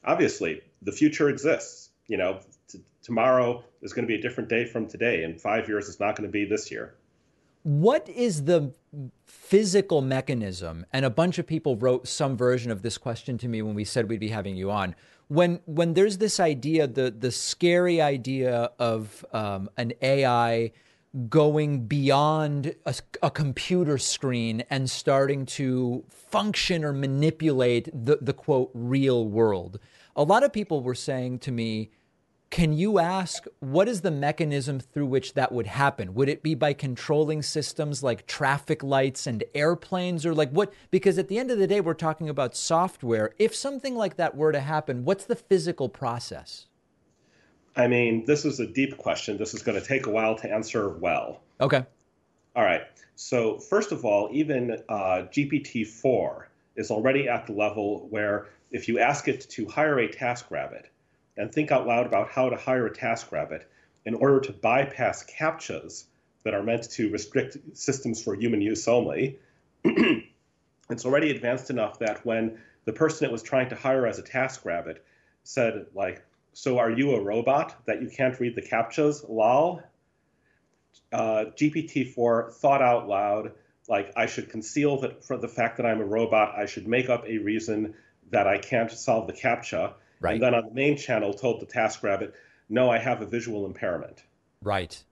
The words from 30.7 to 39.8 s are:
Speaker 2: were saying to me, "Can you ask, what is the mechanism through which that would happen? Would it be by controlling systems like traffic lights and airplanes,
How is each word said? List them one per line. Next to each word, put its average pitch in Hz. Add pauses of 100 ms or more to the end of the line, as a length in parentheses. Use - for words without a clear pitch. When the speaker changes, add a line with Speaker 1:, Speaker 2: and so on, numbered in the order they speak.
Speaker 2:
were 123
saying 127
to 131
me, 110 (600)
"Can 160
you 190
ask, 180 (160)
what 147
is 233
the 180
mechanism 143
through 147
which 127
that 131
would 117
happen? 117
Would 135
it 151
be 156
by 147
controlling 147
systems 147
like 123
traffic 143
lights 135
and 113 (100)
airplanes, 170